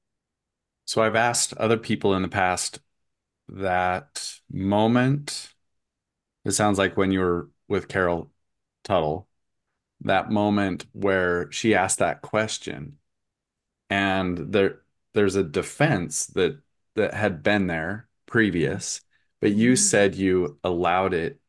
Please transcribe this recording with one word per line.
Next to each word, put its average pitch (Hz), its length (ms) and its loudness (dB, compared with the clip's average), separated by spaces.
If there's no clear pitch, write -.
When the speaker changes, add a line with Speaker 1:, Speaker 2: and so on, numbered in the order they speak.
Speaker 1:
So - 160 -2
I've 110 120 2
asked 120 380 0
other 110 240 0
people 107 380 0
in 92 80 0
the 92 60 -4
past 92 520 -2
that 92 800 -4
moment, 117 960 0
it 101 60 -2
sounds 104 280 2
like 95 180 0
when 95 160 2
you 95 80 2
were 87 300 -2
with 95 180 -2
Carol 87 460 -2
Tuttle, 82 460 -2
that 95 320 0
moment 104 580 0
where 92 640 0
she 107 240 2
asked 92 240 0
that 85 220 -2
question, - 760 -6
and 95 640 -2
there, 98 280 2
there's 98 220 2
a 95 80 2
defense 90 840 -2
that, 85 320 0
that 104 180 0
had 95 300 -2
been 101 240 2
there 85 400 -6
previous, 92 720 0
but 107 120 4
you 117 220 4
Speaker 2:
Mm-hmm. - 20 4
Speaker 1:
said 101 400 2
you 92 480 0
allowed 90 500 0
it 85 240 -4